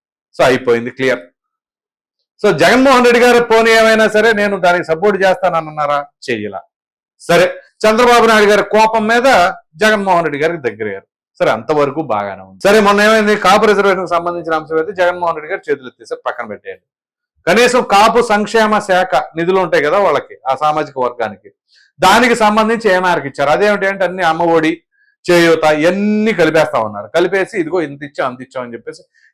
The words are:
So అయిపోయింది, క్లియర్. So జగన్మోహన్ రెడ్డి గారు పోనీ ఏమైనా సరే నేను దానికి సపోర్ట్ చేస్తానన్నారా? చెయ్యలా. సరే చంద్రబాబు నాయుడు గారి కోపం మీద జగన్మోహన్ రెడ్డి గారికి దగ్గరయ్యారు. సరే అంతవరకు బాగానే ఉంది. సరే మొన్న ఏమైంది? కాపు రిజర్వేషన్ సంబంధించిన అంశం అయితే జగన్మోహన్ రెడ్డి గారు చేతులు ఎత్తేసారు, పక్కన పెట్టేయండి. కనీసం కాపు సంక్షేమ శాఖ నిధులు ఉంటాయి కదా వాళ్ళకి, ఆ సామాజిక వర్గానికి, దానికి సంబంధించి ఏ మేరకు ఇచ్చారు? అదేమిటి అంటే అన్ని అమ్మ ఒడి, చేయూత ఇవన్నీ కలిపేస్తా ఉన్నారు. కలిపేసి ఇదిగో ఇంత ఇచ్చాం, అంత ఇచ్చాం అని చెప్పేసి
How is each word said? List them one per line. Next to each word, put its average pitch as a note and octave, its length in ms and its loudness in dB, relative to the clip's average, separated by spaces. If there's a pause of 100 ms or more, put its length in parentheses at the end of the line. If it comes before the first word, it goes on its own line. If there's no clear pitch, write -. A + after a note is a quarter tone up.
(400)
So D#3+ 40 4
అయిపోయింది, B2 460 0
క్లియర్. C3 300 -4 (1200)
So G#3 80 2
జగన్మోహన్ A#3+ 520 2
రెడ్డి A#3+ 160 4
గారు A#3+ 240 4
పోనీ A3+ 260 2
ఏమైనా A3 380 4
సరే G#3+ 240 2
నేను G3+ 280 -2
దానికి F3 240 2
సపోర్ట్ F3+ 380 -2
చేస్తానన్నారా? D#3 840 -2 (240)
చెయ్యలా. G#2 300 -8 (600)
సరే F3 340 0 (340)
చంద్రబాబు A#3 380 4
నాయుడు G#3+ 240 4
గారి G3+ 120 2
కోపం A3 440 0
మీద A3+ 460 2 (240)
జగన్మోహన్ F#3+ 480 0
రెడ్డి C#3+ 140 -6
గారికి D#3+ 240 -4
దగ్గరయ్యారు. G#2+ 440 -8 (320)
సరే D#3+ 120 0
అంతవరకు C#3 520 -2
బాగానే G2+ 400 -6
ఉంది. C3 260 -8
సరే G#3+ 120 4
మొన్న G3+ 200 2
ఏమైంది? G#3+ 360 2
కాపు G#3 300 2
రిజర్వేషన్ G3 400 0
సంబంధించిన E3+ 480 -4
అంశం D#3 220 -6
అయితే D#3+ 160 -4
జగన్మోహన్ F3 440 -2
రెడ్డి D3+ 160 -12
గారు F#3 180 -10
చేతులు C3 160 -4
ఎత్తేసారు, A2+ 400 -14
పక్కన A#2+ 200 -8
పెట్టేయండి. G2 360 -16 (640)
కనీసం A#3+ 360 2
కాపు A3+ 400 2
సంక్షేమ G#3+ 560 0
శాఖ F3+ 440 0 (140)
నిధులు F3 220 0
ఉంటాయి E3 260 0
కదా E3 140 0
వాళ్ళకి, D3 380 -2 (140)
ఆ C3 40 0
సామాజిక D3 440 -2
వర్గానికి, A#2 540 -6 (480)
దానికి A#3 340 4
సంబంధించి G#3+ 600 0
ఏ F3+ 40 2
మేరకు F3 280 -2
ఇచ్చారు? C#3 240 -2
అదేమిటి G3 360 0
అంటే G3 180 -4
అన్ని F3+ 180 -6
అమ్మ E3 200 0
ఒడి, E3 400 0 (480)
చేయూత E3 340 4
ఇవన్నీ G3 680 0
కలిపేస్తా D#3 460 0
ఉన్నారు. G#2 360 -6
కలిపేసి F#3 460 -2
ఇదిగో E3 200 -4
ఇంత C#3+ 220 -10
ఇచ్చాం, D3 240 -8
అంత B2 140 -8
ఇచ్చాం B2 240 -12
అని A#2+ 80 -14
చెప్పేసి A#2 300 -16 (320)